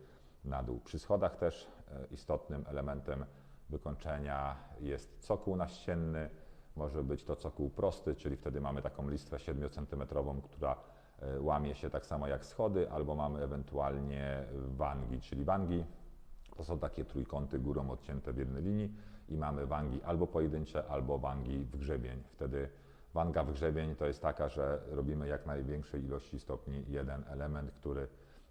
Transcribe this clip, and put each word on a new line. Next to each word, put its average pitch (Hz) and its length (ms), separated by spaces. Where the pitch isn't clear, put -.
na 67 180
dół. 60 180
Przy - 180
schodach 98 380
też, - 340
e, 67 220
istotnym 71 580
elementem 69 560
wykończenia 71 840
jest 69 400
cokół 98 360
naścienny. 82 760
Może 73 260
być 69 220
to 73 120
cokół 73 340
prosty, - 440
czyli 69 220
wtedy 69 240
mamy 69 220
taką 69 260
listwę 71 300
siedmiocentymetrową, 71 1040
która, 69 360
e, 67 220
łamie 73 340
się 73 160
tak 71 160
samo 71 200
jak 67 180
schody, 98 460
albo 76 240
mamy 73 280
ewentualnie 69 1000
wangi, 65 680
czyli 67 240
wangi 87 400
to - 80
są 80 140
takie 73 260
trójkąty 71 540
górą 67 320
odcięte 67 420
w 60 40
jednej 65 260
linii 104 320
i 78 80
mamy 73 300
wangi 71 360
albo 85 240
pojedyncze, 76 600
albo 69 300
wangi 67 400
w 69 180
grzebień. 64 460
Wtedy 67 360
wanga 82 300
w 73 80
grzebień 78 440
to 73 100
jest 73 160
taka, 76 260
że 71 320
robimy 71 380
jak 71 180
największej 71 580
ilości 67 360
stopni 67 480
jeden 69 400
element, 71 420
który, 69 380